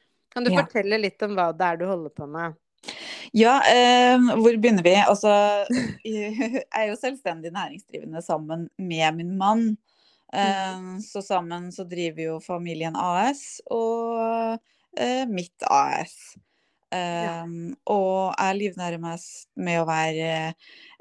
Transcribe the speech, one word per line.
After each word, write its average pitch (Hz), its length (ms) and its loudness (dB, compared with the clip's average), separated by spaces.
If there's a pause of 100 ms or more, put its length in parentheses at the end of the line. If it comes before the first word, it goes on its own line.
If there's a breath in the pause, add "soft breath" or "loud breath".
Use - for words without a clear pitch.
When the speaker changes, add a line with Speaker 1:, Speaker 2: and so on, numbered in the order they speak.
(300)
Speaker 1:
Kan 247 140 -6
du 240 80 2
Speaker 2:
Ja. 185 120 4
Speaker 1:
fortelle 202 340 -2
litt 202 260 -4
om 202 120 -4
hva 170 160 2
det 175 160 0
er 170 120 -2
du 175 60 -2
holder 175 260 -4
på 147 160 -12
med? 160 280 -8 (800 loud breath)
Speaker 2:
Ja, 233 280 6
eh, 247 560 6 (180)
hvor 226 220 6
begynner 208 260 4
vi? 175 120 8
Altså, 202 360 4 (380)
Speaker 1:
<laughs> 247 220 0
Speaker 2:
<laughs> - 120 -14
jeg 220 640 -4
er 220 240 -2
jo 208 100 -6
selvstendig 170 540 -6
næringsdrivende 160 680 -10
sammen 160 460 -6 (100)
med 160 380 0
min 175 220 -6
mann. 220 320 2 (600)
Eh, 190 480 -2
Speaker 1:
Mhm. 185 240 -12
Speaker 2:
så 208 200 -10
sammen 175 500 -4
så 196 120 -12
driver 170 400 -6
jo 160 160 -4
familien 165 560 -6
A 180 340 0
S - 360 -10
og, 226 960 -2 (340)
eh, 254 340 -2
mitt 180 360 -6
A 139 380 2
S. - 340 -16 (560)
Speaker 1:
Ja. 170 520 -4
Speaker 2:
Eh, 170 80 -10 (340)
og 190 500 0
jeg 190 220 0
livnærer 180 420 -6
meg 170 200 -8
s-, - 340 -20
med 175 260 -2
å 165 80 0
være, 160 680 -2 (480 loud breath)